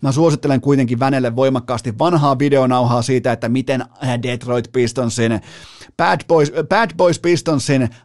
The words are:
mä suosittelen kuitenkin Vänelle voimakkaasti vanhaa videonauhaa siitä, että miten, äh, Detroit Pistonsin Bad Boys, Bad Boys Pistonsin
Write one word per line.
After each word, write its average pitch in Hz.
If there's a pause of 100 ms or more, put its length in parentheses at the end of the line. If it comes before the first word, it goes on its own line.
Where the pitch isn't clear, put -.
mä 139
suosittelen 143
kuitenkin 131
Vänelle 131
voimakkaasti 127
vanhaa 147
videonauhaa 127
siitä, 123
että 117
miten, 131
äh, 123
Detroit 123
Pistonsin 117 (560)
Bad 175
Boys, 156 (180)
Bad 220 (100)
Boys 175
Pistonsin 147 (160)